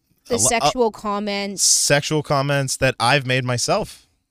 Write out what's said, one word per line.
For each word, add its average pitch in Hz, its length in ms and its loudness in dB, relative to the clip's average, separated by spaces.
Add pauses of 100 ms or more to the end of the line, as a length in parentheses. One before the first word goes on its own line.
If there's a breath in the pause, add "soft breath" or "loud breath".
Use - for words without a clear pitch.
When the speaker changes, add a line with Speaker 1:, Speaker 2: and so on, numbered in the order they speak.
(280)
Speaker 1:
The 247 80 -2
Speaker 2:
a - 20 0
lo-, - 100 2
Speaker 1:
sexual 233 440 2
comments. 202 720 -6
Speaker 2:
sexual 143 600 2
comments 139 540 0
that 131 220 0
I've 127 260 2
made 127 180 0
myself. 139 640 -2 (240)